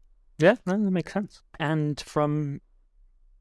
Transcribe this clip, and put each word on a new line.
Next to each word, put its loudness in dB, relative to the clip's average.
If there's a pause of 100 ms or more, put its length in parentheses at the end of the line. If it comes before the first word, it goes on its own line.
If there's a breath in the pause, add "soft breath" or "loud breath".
(400)
Yeah, 6 (100)
no, 0
that 0
makes -2
sense. -6 (180)
And -2
from -2 (800)